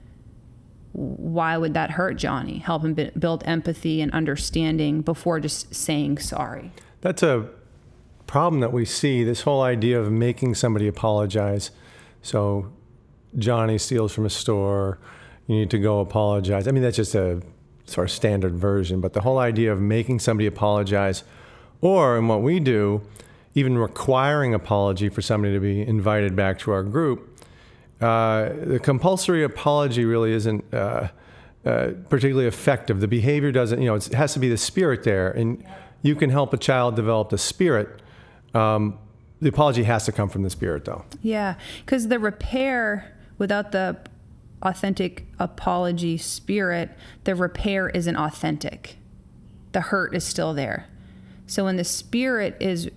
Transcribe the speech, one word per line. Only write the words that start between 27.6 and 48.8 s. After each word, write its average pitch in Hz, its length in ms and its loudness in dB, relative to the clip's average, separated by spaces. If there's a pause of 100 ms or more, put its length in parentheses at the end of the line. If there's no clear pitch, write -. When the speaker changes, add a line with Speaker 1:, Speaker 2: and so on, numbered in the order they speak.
Speaker 2:
uh, 113 500 2 (100)
the 131 220 0
compulsory 165 600 2
apology 139 600 0
really 113 280 2
isn't, 110 320 0 (100)
uh, 104 340 -2 (560)
uh, 62 260 2 (180)
particularly 131 400 2
effective. 113 520 0
The 104 80 2
behavior 135 440 2
doesn't, 123 280 0
you 131 60 2
know, 110 80 2
it's, 104 140 -2
it - 60 -4
has 139 180 2
to 135 80 -4
be 127 80 2
the 113 100 2
spirit 160 460 0
there, 95 260 2
and 117 340 -2 (380)
you 147 140 4
can 143 140 2
help 135 220 2
a 123 60 0
child 123 380 2
develop 110 340 2
the 98 80 0
spirit. - 640 0 (500)
Um, 107 460 2 (420)
the 156 80 2
apology 131 360 4
has 110 220 2
to 107 60 0
come 101 160 -2
from 98 140 -4
the 92 80 -2
spirit, 82 360 -4
though. - 180 -10 (180)
Speaker 1:
Yeah, 208 320 -2 (320)
'cause 233 220 0
the 240 100 0
repair 220 920 -2 (260)
without 202 340 -2
the 185 240 -2 (680)
authentic 185 640 -2 (120)
apology 175 800 -2
spirit, 175 760 -4 (340)
the 190 100 0
repair 185 560 -2
isn't 170 260 -2
authentic. - 800 -6 (760)